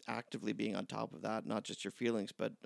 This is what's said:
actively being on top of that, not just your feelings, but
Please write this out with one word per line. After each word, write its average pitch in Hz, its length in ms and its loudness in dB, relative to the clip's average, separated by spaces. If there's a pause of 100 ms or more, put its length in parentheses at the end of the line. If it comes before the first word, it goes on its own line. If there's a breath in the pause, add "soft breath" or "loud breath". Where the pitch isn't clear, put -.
actively 113 460 0
being 110 200 2
on 98 120 0
top 110 260 -2
of - 100 -10
that, 110 240 2
not 107 180 2
just - 200 -4
your 101 80 0
feelings, 117 400 2
but - 220 0 (120)